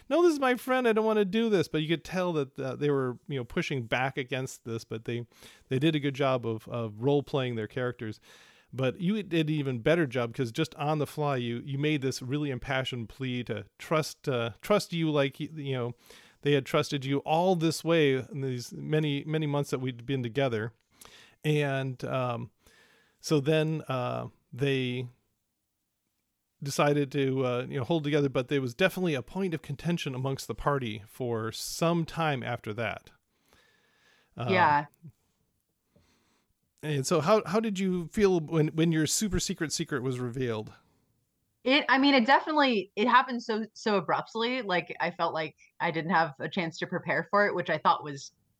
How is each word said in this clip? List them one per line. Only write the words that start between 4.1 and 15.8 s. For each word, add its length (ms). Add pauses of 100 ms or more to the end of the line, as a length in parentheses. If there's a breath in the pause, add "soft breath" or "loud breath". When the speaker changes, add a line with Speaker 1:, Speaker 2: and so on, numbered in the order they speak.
Speaker 1:
against 460
this, 200
but 220
they, 200 (440 loud breath)
they 80
did 180
a 40
good 140
job 320
of, 220
of 340
role-playing 540
their 100
characters. 540 (500 soft breath)
But 300
you 220
did 260
an 60
even 240
better 280
job, 280
'cause 180
just 220
on 240
the 80
fly, 320
you, 260
you 140
made 240
this 180
really 300
impassioned 580
plea 360
to 200 (140)
trust, 500
uh, 220 (100)
trust 320
you 180
like, 300
y-, 140
you 180
know, 220 (480 loud breath)